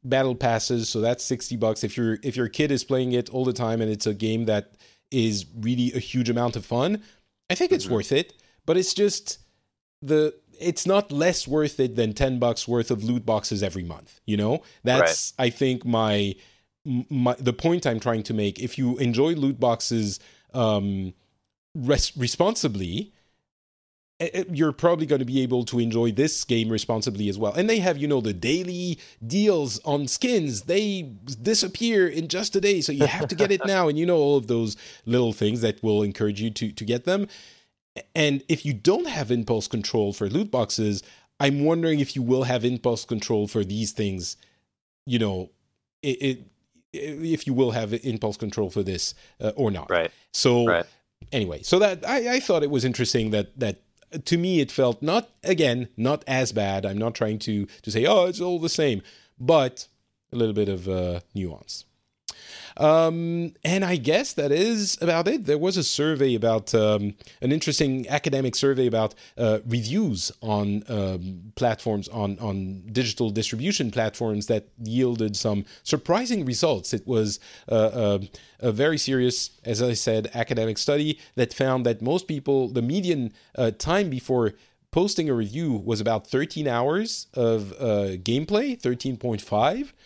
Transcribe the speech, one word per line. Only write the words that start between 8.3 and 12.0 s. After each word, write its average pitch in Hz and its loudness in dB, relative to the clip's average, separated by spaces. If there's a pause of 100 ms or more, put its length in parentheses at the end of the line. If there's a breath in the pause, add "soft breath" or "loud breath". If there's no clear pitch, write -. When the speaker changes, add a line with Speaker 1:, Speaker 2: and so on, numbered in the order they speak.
Speaker 1:
But 165 2
it's 185 0
just - 0 (600)
the, 151 2 (260)
it's 170 -2
not 202 2
less 156 0
worth 147 0
it 120 2
than 110 2